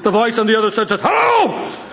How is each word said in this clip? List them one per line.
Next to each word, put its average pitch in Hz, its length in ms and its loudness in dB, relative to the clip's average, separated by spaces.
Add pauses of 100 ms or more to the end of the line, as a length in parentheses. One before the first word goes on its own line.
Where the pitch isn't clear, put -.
The 208 80 2
voice 226 280 2
on 214 80 0
the 220 100 2
other 214 140 2
side 214 180 -2
says, 208 140 -2
Hello? 453 920 0